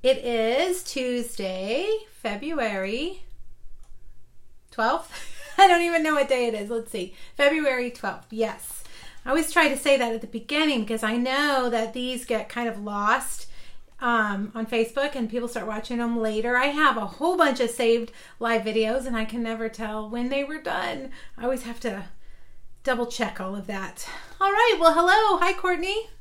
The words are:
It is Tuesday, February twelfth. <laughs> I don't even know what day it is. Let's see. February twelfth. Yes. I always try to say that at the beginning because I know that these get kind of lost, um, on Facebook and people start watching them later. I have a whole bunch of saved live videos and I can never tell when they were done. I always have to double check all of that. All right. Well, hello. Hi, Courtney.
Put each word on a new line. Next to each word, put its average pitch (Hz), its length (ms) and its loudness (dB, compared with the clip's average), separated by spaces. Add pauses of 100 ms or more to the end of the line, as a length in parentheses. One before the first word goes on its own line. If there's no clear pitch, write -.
It 262 180 4
is 240 640 0
Tuesday, 240 1080 -2 (200)
February 226 1120 -4 (1500)
twelfth. 254 400 0 (320)
<laughs> - 140 -6
I 392 100 12
don't 349 140 8
even 339 200 2
know 311 140 2
what 277 140 2
day 247 160 2
it 226 80 0
is. 208 160 -6
Let's 226 200 -4
see. 180 260 -6 (200)
February 277 560 2
twelfth. - 400 -8
Yes. - 500 -4 (440)
I - 40 -6
always 311 220 2
try 320 160 6
to 269 80 2
say 277 220 4
that 233 160 2
at 220 80 -4
the 208 60 -10
beginning 285 540 0
because 220 220 -2
I 220 140 0
know 262 520 2
that 226 240 0
these 247 300 -4
get 220 240 -2
kind 240 220 -4
of 202 120 -6
lost, 208 680 0 (520)
um, 208 560 0
on 226 100 -4
Facebook 240 480 0
and 233 160 -2
people 240 200 -4
start 220 180 -6
watching 220 300 -4
them 233 240 0
later. 220 340 0
I 262 120 4
have 285 280 4
a 214 100 -2
whole 330 300 0
bunch 294 240 4
of 233 100 2
saved 233 440 2 (260)
live 226 220 0
videos 220 440 0
and 240 120 -2
I 214 80 0
can 233 180 -4
never 226 240 -4
tell 214 420 -6
when 240 200 -2
they 277 160 0
were 302 160 -8
done. 269 500 -4 (260)
I 233 60 -8
always 247 200 0
have 233 180 -8
to 196 240 -4 (800)
double 240 220 0
check 214 340 -4
all 190 120 -6
of 202 140 -8
that. 190 400 -8 (320)
All 392 140 4
right. 440 260 6
Well, 330 140 8
hello. 381 460 6
Hi, 359 120 4
Courtney. 370 560 0 (140)